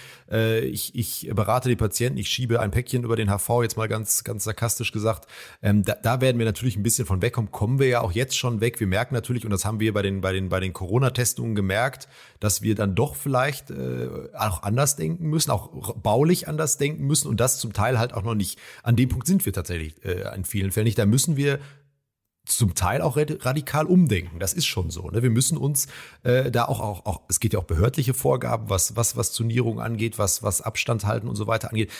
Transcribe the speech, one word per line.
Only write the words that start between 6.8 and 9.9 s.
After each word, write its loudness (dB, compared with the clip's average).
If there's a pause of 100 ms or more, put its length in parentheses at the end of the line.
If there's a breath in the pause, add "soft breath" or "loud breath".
bisschen 0
von 0
wegkommen, 0
kommen 0
wir 4
ja 4
auch 0
jetzt -2
schon -2
weg. 0
Wir 0
merken 0
natürlich, -2
und -4
das 0
haben -2
wir 2